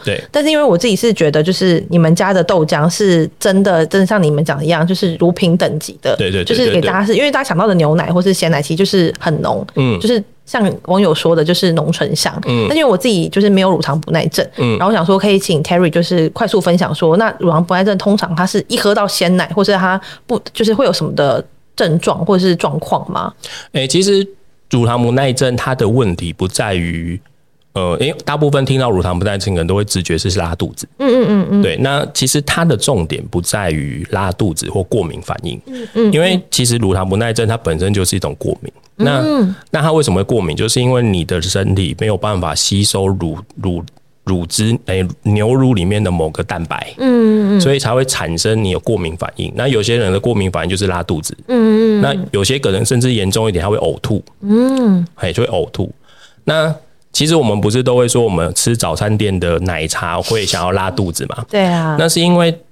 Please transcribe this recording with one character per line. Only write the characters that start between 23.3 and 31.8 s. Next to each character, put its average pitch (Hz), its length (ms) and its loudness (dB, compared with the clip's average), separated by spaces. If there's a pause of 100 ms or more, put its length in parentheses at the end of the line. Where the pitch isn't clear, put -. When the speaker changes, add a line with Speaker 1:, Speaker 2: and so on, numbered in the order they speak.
Speaker 1:
欸， 135 140 -2
其 170 160 2
实 196 240 2 (440)
乳 120 140 2
糖 120 160 2
不 117 120 2
耐 135 200 2
症 127 220 0
它 131 220 -4
的 113 120 0
问 110 280 2
题 82 160 -6
不 92 160 -4
在 107 260 -2
于， 85 440 -4 (560)
呃， 87 260 -2
因 135 100 0
为 - 140 -6
大 143 120 -4
部 147 140 2
分 139 140 2
听 131 160 0
到 123 100 2
乳 92 100 2
糖 87 160 -2
不 90 80 -2
耐 101 140 -2
症 95 160 -2
可 87 60 0
能 82 60 0
都 95 100 0
会 104 80 0
直 95 180 -2
觉 80 160 -2
是 95 200 -2
拉 82 180 -2
肚 - 180 -4
子。 - 140 -14 (100)
Speaker 2:
嗯， 269 100 0
嗯， 247 200 4
嗯， 202 240 2
嗯。 202 100 4
Speaker 1:
对， 131 140 0
那 139 360 0